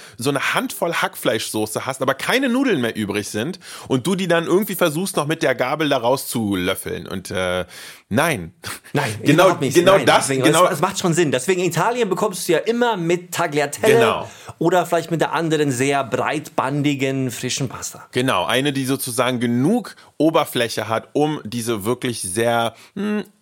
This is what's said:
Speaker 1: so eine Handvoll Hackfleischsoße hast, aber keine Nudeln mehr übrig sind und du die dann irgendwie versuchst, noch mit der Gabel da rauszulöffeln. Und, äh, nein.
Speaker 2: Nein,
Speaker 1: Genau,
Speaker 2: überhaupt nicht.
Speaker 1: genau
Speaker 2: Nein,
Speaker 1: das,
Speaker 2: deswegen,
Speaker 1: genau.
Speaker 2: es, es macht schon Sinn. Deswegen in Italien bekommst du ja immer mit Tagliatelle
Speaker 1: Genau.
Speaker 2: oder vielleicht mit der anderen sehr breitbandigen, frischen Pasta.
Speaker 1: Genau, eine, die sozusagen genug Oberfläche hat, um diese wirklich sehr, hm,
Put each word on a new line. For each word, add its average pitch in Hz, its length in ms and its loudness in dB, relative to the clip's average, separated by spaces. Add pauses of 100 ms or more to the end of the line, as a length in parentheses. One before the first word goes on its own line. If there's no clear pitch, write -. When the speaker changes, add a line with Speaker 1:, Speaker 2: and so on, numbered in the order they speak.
(180)
Speaker 1:
so 120 120 -2
eine - 240 -2
Handvoll 180 400 -2
Hackfleischsoße 113 920 -2
hast, 131 180 -6
aber 131 100 4
keine 254 360 0
Nudeln 240 320 2
mehr 117 140 -2
übrig 101 340 -2
sind 123 300 -4 (280)
und 127 180 0
du 190 80 0
die 185 140 -2
dann 170 180 2
irgendwie 190 300 0
versuchst, 175 400 0
noch 151 100 0
mit 160 160 -2
der 131 140 2
Gabel 143 340 0
da 139 80 4
rauszulöffeln. 98 1080 -2
Und, 92 240 -10
äh, 92 340 -2 (440)
nein. 113 440 -2 (380)
Speaker 2:
Nein, 127 320 -2
Speaker 1:
Genau, 160 220 6
Speaker 2:
überhaupt 180 160 2
nicht. 131 140 -2
Speaker 1:
genau 180 200 6
Speaker 2:
Nein, 139 100 2
Speaker 1:
das, 151 220 4
Speaker 2:
deswegen, 135 160 0
Speaker 1:
genau. 160 220 6
Speaker 2:
es, 165 80 2
es 143 80 -4
macht 190 180 0
schon 170 160 2
Sinn. 160 160 2
Deswegen 180 300 0
in 185 60 0
Italien 208 420 0
bekommst 185 380 -2
du 175 40 0
ja 156 80 4
immer 233 360 0
mit 175 380 -2
Tagliatelle 147 640 2
Speaker 1:
Genau. 98 340 2 (300)
Speaker 2:
oder 175 260 4
vielleicht 170 240 -2
mit 156 120 -2
der 151 120 0
anderen 151 380 2
sehr 135 320 0
breitbandigen, 135 1300 -2
frischen 127 380 -6
Pasta. - 420 -12
Speaker 1:
Genau, 120 340 0
eine, 131 280 0
die 131 120 -2
sozusagen 127 540 0
genug 127 560 0 (220)
Oberfläche 117 680 0
hat, 110 260 -2
um 151 300 0
diese 110 420 -4
wirklich 123 360 -2
sehr, 113 540 0 (200)
hm, 208 280 -4 (180)